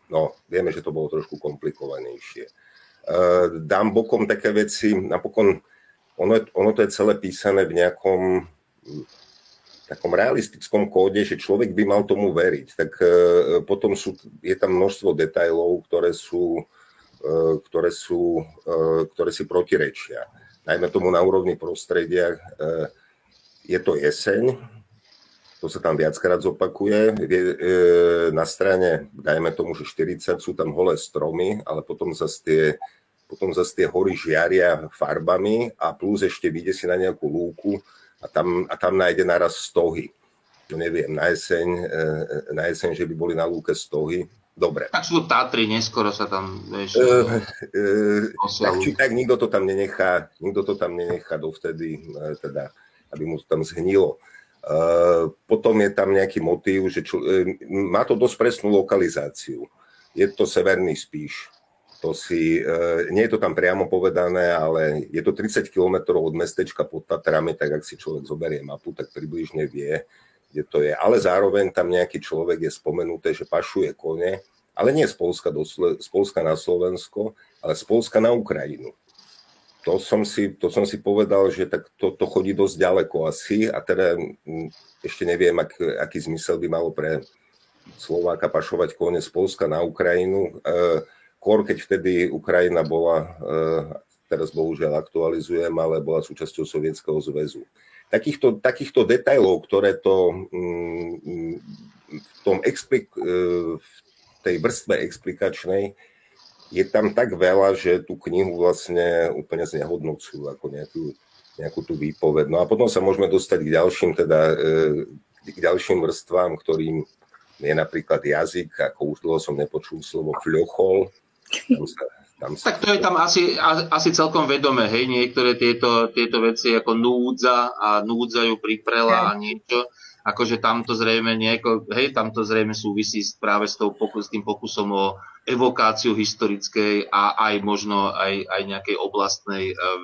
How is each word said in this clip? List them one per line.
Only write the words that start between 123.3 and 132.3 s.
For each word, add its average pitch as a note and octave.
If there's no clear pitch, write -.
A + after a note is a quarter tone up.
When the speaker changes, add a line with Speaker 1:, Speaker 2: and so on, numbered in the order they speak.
Speaker 2:
a-, D#3+
asi D#3+
celkom D#3
vedomé, C3+
hej, B2
niektoré B2
tieto, A#2+
tieto A#2
veci A2+
ako A2+
núdza B2
a G#2
núdzajú A#2
priprela A2+
a G#2
niečo, A2
akože A2+
tam A#2
to A#2+
zrejme A2+
nieko-, A2+
hej, C3
tam A2